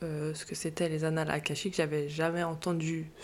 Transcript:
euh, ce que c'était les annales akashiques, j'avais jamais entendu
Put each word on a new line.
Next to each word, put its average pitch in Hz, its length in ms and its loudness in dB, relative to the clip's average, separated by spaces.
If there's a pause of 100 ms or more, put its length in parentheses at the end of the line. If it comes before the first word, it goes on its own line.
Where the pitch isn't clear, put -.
euh, 156 320 -2
ce 156 120 -8
que 160 100 -6
c'était 160 340 0
les 156 140 0
annales 160 260 2
akashiques, 151 460 0
j'avais 151 340 2
jamais 165 340 2
entendu 160 680 0 (120)